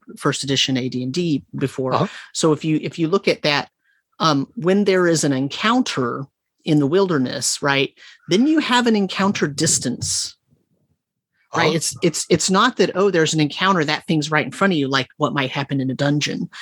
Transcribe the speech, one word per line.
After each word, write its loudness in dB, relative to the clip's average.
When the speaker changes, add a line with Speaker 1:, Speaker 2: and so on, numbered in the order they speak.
Speaker 1:
first -2
edition 0
A -4
D -6
and -6
D -2
before. -4
Speaker 2:
Uh-huh. 2
Speaker 1:
So 2
if -2
you, 0
if -8
you 0
look 0
at 0
that, 0
um, 2
when 2
there 2
is 2
an 2
encounter -2
in 4
the 2
wilderness, 0
right, 0
then 4
you 2
have 2
an 4
encounter 0
distance. -4
Right. 2
Speaker 2:
Uh-huh. 0
Speaker 1:
It's, -4
it's, 0
it's 2
not 2
that, 2
oh, 2
there's 2
an 0
encounter, 2
that -2
thing's 0
right 0
in -8
front 0
of 0
you, 0
like 0
what -2
might -2
happen -4
in -2
a -4
dungeon. -2